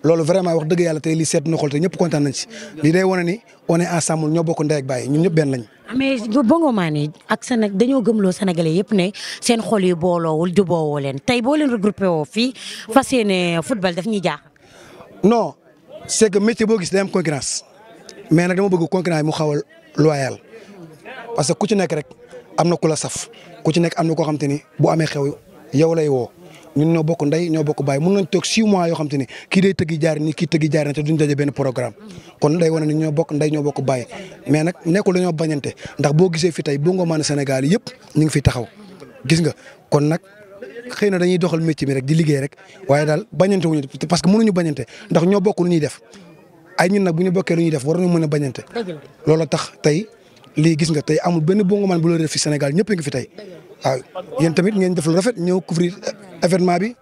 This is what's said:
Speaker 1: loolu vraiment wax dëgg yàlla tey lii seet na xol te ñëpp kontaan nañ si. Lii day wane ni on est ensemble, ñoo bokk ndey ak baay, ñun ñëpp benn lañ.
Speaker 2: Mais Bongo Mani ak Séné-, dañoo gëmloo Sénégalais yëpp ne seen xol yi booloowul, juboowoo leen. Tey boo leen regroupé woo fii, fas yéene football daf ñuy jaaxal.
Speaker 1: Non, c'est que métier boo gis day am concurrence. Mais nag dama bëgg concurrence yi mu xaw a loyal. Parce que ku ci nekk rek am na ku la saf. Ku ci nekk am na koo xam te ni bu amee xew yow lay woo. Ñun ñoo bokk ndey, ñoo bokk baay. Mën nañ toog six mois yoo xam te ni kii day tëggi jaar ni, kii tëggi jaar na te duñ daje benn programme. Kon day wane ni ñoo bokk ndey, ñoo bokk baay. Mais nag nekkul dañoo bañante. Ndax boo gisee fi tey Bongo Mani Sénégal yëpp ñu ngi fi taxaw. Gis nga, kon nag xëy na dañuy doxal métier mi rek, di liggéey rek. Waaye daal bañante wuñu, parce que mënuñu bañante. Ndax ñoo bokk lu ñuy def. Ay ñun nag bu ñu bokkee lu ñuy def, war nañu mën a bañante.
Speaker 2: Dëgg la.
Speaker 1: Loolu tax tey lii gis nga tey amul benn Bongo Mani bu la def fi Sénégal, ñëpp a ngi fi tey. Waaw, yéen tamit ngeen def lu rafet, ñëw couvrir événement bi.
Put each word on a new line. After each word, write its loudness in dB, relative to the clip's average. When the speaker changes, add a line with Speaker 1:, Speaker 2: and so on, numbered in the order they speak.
Speaker 1:
loolu 4
vraiment 2
wax 0
dëgg 2
yàlla 0
tey -2
lii 0
seet -2
na 0
xol -2
te -2
ñëpp -2
kontaan 0
nañ 0
si. -8
Lii 4
day 2
wane 0
ni -2
on 2
est 0
ensemble, -2
ñoo 2
bokk -2
ndey 0
ak -4
baay, -4
ñun 2
ñëpp 2
benn 2
lañ. -4
Speaker 2:
Mais 0
Bongo 2
Mani 0
ak -2
Séné-, 0
dañoo 2
gëmloo 2
Sénégalais 0
yëpp 0
ne 2
seen 0
xol 0
yi 4
booloowul, 0
juboowoo 2
leen. -4
Tey 0
boo 2
leen 2
regroupé -2
woo 0
fii, -2
fas 2
yéene 0
football -4
daf -6
ñuy -2
jaaxal. -6
Speaker 1:
Non, 4
c'est 2
que 0
métier 0
boo 2
gis -6
day 0
am -4
concurrence. -4
Mais 4
nag 0
dama 0
bëgg 0
concurrence 0
yi -2
mu -2
xaw -2
a -2
loyal. 0
Parce 0
que 0
ku 0
ci 0
nekk 0
rek -6
am 2
na 2
ku 0
la 0
saf. -8
Ku 2
ci 0
nekk 0
am 0
na 0
koo 0
xam -2
te -2
ni -2
bu 4
amee 2
xew -4
yow 4
lay 0
woo. 0
Ñun 2
ñoo 2
bokk 0
ndey, 0
ñoo 0
bokk -4
baay. 0
Mën 2
nañ 0
toog 0
six 0
mois 2
yoo 0
xam -4
te -2
ni -2
kii 4
day 4
tëggi -2
jaar 0
ni, -2
kii -4
tëggi 2
jaar 0
na -4
te -4
duñ 0
daje 2
benn 0
programme. -2
Kon 4
day 4
wane 0
ni 0
ñoo 0
bokk -2
ndey, 0
ñoo -2
bokk -4
baay. -2
Mais 4
nag -2
nekkul 2
dañoo 0
bañante. -4
Ndax 2
boo 6
gisee 0
fi -8
tey -2
Bongo 0
Mani 0
Sénégal 0
yëpp 0
ñu 6
ngi 2
fi 2
taxaw. -4
Gis 2
nga, 0
kon 4
nag -2
xëy 0
na 0
dañuy 2
doxal 0
métier -2
mi -2
rek, -2
di 2
liggéey 2
rek. -8
Waaye 4
daal 0
bañante 2
wuñu, 0
parce 0
que 4
mënuñu 4
bañante. -2
Ndax 4
ñoo 4
bokk 0
lu 2
ñuy 2
def. -6
Ay 4
ñun 2
nag 2
bu 0
ñu 0
bokkee 0
lu 2
ñuy 2
def, -4
war 0
nañu 2
mën 2
a 0
bañante. -2
Speaker 2:
Dëgg -6
la. -12
Speaker 1:
Loolu 4
tax -4
tey 2
lii 4
gis 0
nga 0
tey 0
amul 0
benn 2
Bongo 2
Mani 0
bu 2
la 2
def 0
fi -4
Sénégal, -2
ñëpp 0
a 2
ngi -4
fi -6
tey. -6
Waaw, 0
yéen 2
tamit 2
ngeen 2
def -2
lu 2
rafet, 0
ñëw 0
couvrir -2
événement 2
bi. -4